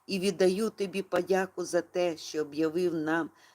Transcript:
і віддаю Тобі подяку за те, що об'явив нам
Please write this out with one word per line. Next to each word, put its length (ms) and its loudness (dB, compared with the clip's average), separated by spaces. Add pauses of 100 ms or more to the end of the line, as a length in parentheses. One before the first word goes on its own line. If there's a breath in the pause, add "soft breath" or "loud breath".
і 120 -2
віддаю 500 2
Тобі 320 -4
подяку 640 0
за 160 2
те, 360 -2
що 240 -6
об'явив 520 0
нам 360 0 (260 soft breath)